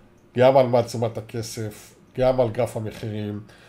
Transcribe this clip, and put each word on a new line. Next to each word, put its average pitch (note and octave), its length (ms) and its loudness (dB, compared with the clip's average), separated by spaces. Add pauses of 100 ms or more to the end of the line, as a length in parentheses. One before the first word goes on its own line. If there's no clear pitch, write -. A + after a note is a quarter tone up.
(380)
גם C3 180 8
על C3 100 6
מעצמת A#2 520 -2
הכסף, A2 760 -12 (240)
גם B2+ 220 2
על A#2+ 100 2
גרף A#2 260 -4
המחירים, G#2+ 640 -8 (280)